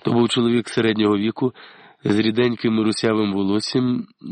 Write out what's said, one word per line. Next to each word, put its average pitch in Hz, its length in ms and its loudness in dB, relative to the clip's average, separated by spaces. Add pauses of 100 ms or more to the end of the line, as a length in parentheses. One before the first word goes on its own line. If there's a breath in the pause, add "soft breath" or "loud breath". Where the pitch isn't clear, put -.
То - 100 -2
був 117 160 4
чоловік 117 400 0
середнього 107 480 2
віку, 113 360 -2 (520 loud breath)
з 104 140 0
ріденьким 110 640 0
русявим 107 520 0
волоссям, 107 760 -2 (240)